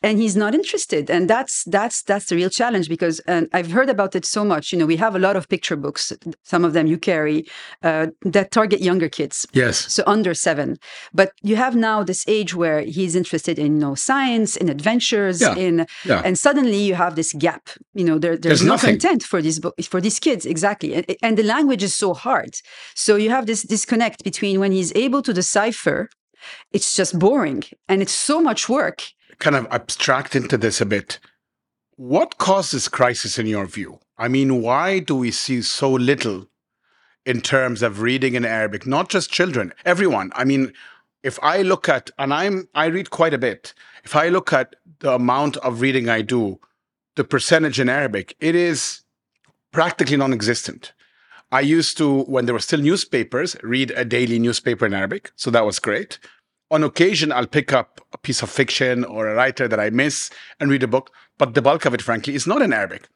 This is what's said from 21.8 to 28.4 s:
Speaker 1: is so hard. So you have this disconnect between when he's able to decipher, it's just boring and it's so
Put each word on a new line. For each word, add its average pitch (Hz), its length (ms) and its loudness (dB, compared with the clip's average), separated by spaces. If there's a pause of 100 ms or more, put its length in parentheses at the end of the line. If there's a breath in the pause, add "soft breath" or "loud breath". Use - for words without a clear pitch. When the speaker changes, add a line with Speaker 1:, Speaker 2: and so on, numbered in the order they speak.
Speaker 1:
is 196 100 -2 (100)
so 196 60 0 (160)
hard. 233 260 -2 (420 loud breath)
So - 180 0 (120)
you 220 140 2
have 240 80 -2
this 220 180 -4
disconnect 226 600 -2
between 196 380 -2
when 196 100 2
he's 185 200 0 (140)
able 269 220 0
to - 60 0
decipher, 202 760 -2 (600 loud breath)
it's - 280 -2
just 180 200 -2
boring 185 440 2 (260)
and 190 140 2
it's - 140 -4 (120)
so 294 60 2 (140)